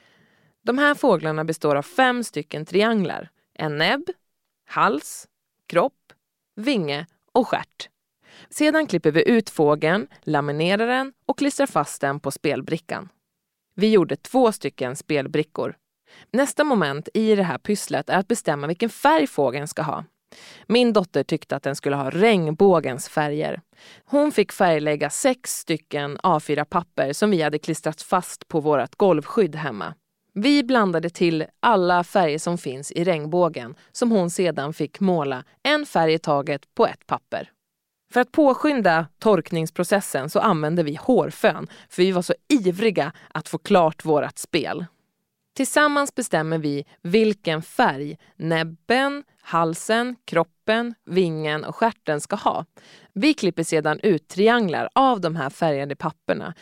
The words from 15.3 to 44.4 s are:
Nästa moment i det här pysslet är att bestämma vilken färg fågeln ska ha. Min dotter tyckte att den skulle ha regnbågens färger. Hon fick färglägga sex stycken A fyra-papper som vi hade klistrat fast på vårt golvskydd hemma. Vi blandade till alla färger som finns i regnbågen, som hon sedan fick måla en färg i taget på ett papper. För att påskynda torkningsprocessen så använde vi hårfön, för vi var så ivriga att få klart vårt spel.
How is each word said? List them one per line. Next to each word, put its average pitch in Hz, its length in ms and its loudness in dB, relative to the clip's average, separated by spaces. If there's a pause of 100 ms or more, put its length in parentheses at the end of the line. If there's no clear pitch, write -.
Nästa 277 340 0
moment 160 500 0
i 220 200 2
det 196 80 2
här 165 160 -2
pysslet - 520 -4
är 165 80 2
att 196 100 -2
bestämma 147 380 -2
vilken 196 240 -4
färg 302 360 2
fågeln 143 420 -2
ska - 140 -6
ha. 147 220 -6 (640)
Min 240 260 4
dotter 180 300 0
tyckte - 340 -4
att 139 60 -10
den 139 140 -4
skulle 143 200 -2
ha 135 140 -4
regnbågens 170 1000 2
färger. 151 520 -4 (440)
Hon 285 280 0
fick - 200 0
färglägga 151 580 0
sex - 480 -2
stycken 147 640 -6
A 165 180 4
fyra-papper 147 720 -2
som 214 180 0
vi 175 120 2
hade 151 160 -2
klistrat 156 440 -6
fast - 460 -4
på 160 120 0
vårt 143 360 0
golvskydd 175 580 2
hemma. 107 400 -8 (400)
Vi 277 300 2
blandade 190 460 0
till 165 360 0 (140)
alla 180 440 4
färger 160 340 0
som 170 200 -4
finns 139 340 -10
i 170 120 -4
regnbågen, 156 720 -2 (180)
som 240 180 0
hon 180 200 2
sedan 156 420 -2
fick - 280 -6
måla 147 440 0 (180)
en 294 240 0
färg 160 280 2
i 160 40 0
taget 143 560 -4
på 226 120 4
ett - 200 -10
papper. - 440 -6 (600)
För 240 80 2
att 247 120 -2
påskynda 247 760 4 (120)
torkningsprocessen 170 1120 0
så 202 100 2
använde 165 420 2
vi 151 180 -4
hårfön, 170 680 0 (200)
för - 140 -2
vi 190 100 4
var 180 100 0
så 175 120 -2 (140)
ivriga 185 640 0 (220)
att 156 140 -8
få 160 100 -6
klart 170 460 2
vårt 147 340 0
spel. 156 460 -4 (720)